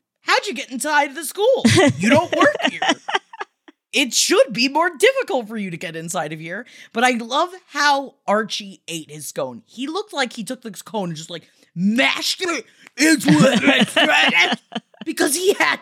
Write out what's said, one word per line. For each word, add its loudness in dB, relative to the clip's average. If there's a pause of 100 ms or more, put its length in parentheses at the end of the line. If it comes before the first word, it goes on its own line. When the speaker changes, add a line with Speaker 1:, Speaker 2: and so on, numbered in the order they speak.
(220)
Speaker 1:
How'd 0
you -6
get -10
inside 0
of -16
the -10
school? 0 (340)
You 0
don't 4
work 4
Speaker 2:
<laughs> 0
Speaker 1:
here. -8 (1120)
It 0
should 2
be -2
more 0
difficult 0
for -10
you -6
to -10
get -12
inside -6
of -10
here. -12 (280)
But 0
I 4
love -2 (220)
how 0 (100)
Archie -4
ate -10
his -14
scone. -8
He -12
looked -8
like -4
he -12
took -10
the -16
scone -8
and -8
just, -16
like, -16 (260)
mashed 0
it -4 (300)
into 4
it 4 (240)
Speaker 2:
<laughs> -20
Speaker 1:
because 0
he 2
had 0